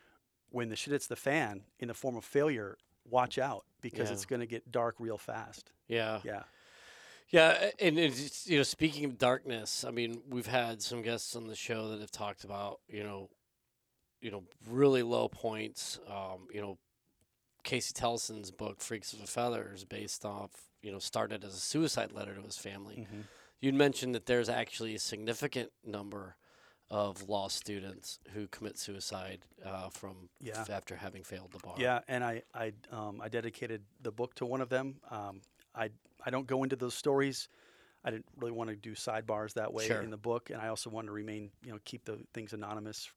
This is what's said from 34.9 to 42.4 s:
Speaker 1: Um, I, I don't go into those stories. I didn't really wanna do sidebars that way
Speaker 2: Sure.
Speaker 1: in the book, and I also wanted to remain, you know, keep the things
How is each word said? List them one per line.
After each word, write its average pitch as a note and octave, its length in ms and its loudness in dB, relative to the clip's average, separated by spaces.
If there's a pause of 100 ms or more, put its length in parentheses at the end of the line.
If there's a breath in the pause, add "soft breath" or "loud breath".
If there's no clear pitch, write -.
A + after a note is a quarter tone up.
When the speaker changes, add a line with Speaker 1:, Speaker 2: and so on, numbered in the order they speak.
Speaker 1:
Um, G2+ 300 -8 (340)
I, A2 160 -2 (340)
I B2+ 60 0
don't C3 160 0
go C3 160 4
into C3+ 120 2
those A#2+ 200 -2
stories. C#3 520 2 (560 soft breath)
I A#2+ 80 0
didn't A2 140 -6 (120)
really A#2+ 160 -2
wanna A2+ 240 -2
do G#2+ 180 -10
sidebars A2 580 -2
that A2 200 0
way A2 120 0
Speaker 2:
Sure. A2 160 4
Speaker 1:
in A2 80 -4
the G#2+ 80 -8
book, A#2 320 -2
and C3 120 -6
I A2+ 80 -2
also A2 200 -4
wanted A2 180 -6
to G#2 60 -8
remain, G#2+ 380 -6 (120)
you B2+ 80 -12
know, G#2+ 120 -10
keep - 220 -12
the G#2+ 280 -8
things A2 200 -8